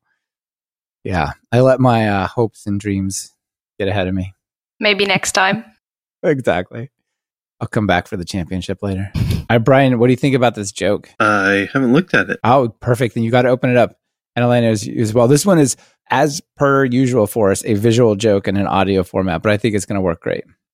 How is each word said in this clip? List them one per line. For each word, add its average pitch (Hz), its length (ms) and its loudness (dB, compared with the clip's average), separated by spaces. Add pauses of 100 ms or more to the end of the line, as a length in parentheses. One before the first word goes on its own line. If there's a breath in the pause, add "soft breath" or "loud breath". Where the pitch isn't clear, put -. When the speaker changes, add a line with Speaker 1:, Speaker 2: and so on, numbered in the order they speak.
(1040)
Speaker 1:
Yeah, 85 280 -4 (200)
I 120 80 2
let 131 200 4
my, 117 280 2
uh, 98 200 0
hopes - 380 -6
and 101 140 -4
dreams 98 520 -6 (480)
get 101 80 -4
ahead 95 200 -2
of 92 60 -4
me. 95 200 -6 (460)
Speaker 2:
Maybe 202 260 0
next 190 280 -2
time. 202 320 -2 (560)
Speaker 1:
Exactly. 117 680 -4 (720)
I'll 113 80 -8
come 107 200 -2
back 87 200 0
for - 100 -10
the 90 80 -8
championship 92 560 -8
later. 98 300 -6
<laughs> - 40 -8
All - 340 -4
right, 113 80 4
Brian, 131 420 2
what 120 80 4
do 127 40 4
you 123 60 0
think 139 180 0
about 120 200 0
this 101 160 -8
joke? 95 380 -4 (100)
Speaker 3:
I 101 540 2
haven't 131 200 2
looked 180 200 0
at 95 160 0
it. 98 140 -8
Speaker 1:
Oh, 123 260 2 (100)
perfect. 120 360 -2
Then 117 80 -2
you 113 80 -2
gotta 123 180 2
open 127 200 0
it 123 80 2
up. 110 200 0 (380)
And 120 80 0
Elena 120 260 2
is, 107 180 -2
as 107 260 -2
well. 120 140 4
This 143 180 4
one 190 140 4
is, 139 160 2 (340 soft breath)
as 143 320 -2 (160)
per 139 280 2
usual 123 420 0
for 101 240 2
us, 95 140 -2
a 117 100 0
visual 113 400 2
joke 101 320 0
in 98 100 -2
an 101 100 -2
audio 95 360 0
format, 92 400 -4
but 107 80 2
I 104 60 2
think 104 180 -2
it's 98 100 -4
gonna 101 160 -4
work 85 200 -2
great. - 220 -6 (300)